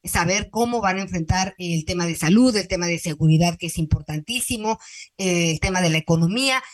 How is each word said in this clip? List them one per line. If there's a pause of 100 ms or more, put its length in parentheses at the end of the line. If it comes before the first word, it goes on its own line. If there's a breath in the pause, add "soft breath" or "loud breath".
saber
cómo
van
a
enfrentar
el
tema
de
salud,
el
tema
de
seguridad,
que
es
importantísimo, (360 loud breath)
eh,
el
tema
de
la
economía, (120 loud breath)